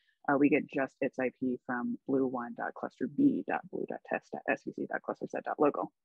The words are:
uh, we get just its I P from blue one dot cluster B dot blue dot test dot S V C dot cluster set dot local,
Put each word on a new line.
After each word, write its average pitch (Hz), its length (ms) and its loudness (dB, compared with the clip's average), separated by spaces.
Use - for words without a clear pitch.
uh, 143 80 6
we 143 120 8
get 139 180 4
just 135 320 -2
its - 180 -2
I 127 220 0
P 127 260 0
from 120 400 -2
blue 135 220 2
one 120 280 -6
dot 107 200 -6
cluster - 320 -6
B 139 400 4
dot - 140 -2
blue - 160 -4
dot - 180 -6
test - 280 -4
dot - 160 -8
S - 160 0
V - 100 -8
C - 160 -6
dot - 100 -4
cluster - 260 -6
set - 180 -6
dot - 140 -4
local, - 320 2